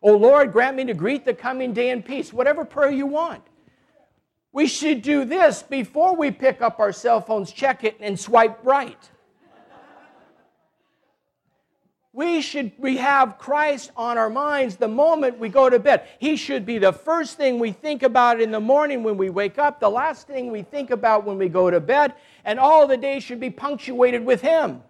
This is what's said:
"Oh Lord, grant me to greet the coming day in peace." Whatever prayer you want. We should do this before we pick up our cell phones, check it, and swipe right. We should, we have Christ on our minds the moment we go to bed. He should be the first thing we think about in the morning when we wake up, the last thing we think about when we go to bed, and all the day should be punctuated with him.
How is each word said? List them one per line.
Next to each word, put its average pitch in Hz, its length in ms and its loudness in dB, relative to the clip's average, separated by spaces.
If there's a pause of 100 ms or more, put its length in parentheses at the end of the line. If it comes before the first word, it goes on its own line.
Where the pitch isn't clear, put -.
"Oh 208 120 8
Lord, 254 380 6
grant 262 240 0
me 262 80 -4
to 240 80 -4
greet 202 320 -4
the 254 80 -2
coming 254 400 -6
day 240 160 -2
in 247 140 -6
peace." 262 280 -10
Whatever 277 320 0
prayer 285 280 0
you 277 160 -4
want. 302 360 -6 (1080)
We 285 140 0
should 285 340 -2
do 277 240 0
this 302 360 2
before 302 540 -2
we 302 160 -2
pick - 300 -2
up 226 180 -2
our 208 140 0
cell 233 260 0
phones, 202 320 -6
check 269 320 -2
it, 220 160 -4
and 202 180 -6
swipe 226 460 2
right. 262 460 -2 (3000)
We 320 260 -2
should, 269 380 -8
we 262 180 -4
have 262 420 0
Christ 294 600 -4
on 233 200 -4
our 220 120 0
minds 269 480 -4
the 233 100 -2
moment 269 520 0
we 226 100 -6
go 262 200 6
to 247 80 4
bed. 233 300 2 (120)
He 302 180 -2
should 262 280 -6
be 226 120 -6
the 196 160 4
first 320 420 -4
thing 262 240 0
we 226 140 -2
think 294 280 -8
about 240 380 2
in 220 120 0
the 214 100 -4
morning 269 420 0
when 214 140 -2
we 190 120 -2
wake 196 300 -4
up, 285 220 -2
the 214 80 4
last 254 360 -4
thing 254 240 -10
we 214 120 -8
think 262 280 -10
about 220 360 0
when 202 120 -6
we 190 120 -2
go 180 200 2
to 175 120 2
bed, 269 320 2 (320)
and 214 120 -4
all 294 300 6
the 269 80 2
day 277 240 -4
should 240 220 -12
be 254 80 -6
punctuated 247 760 -2
with 240 140 2
him. 262 500 -2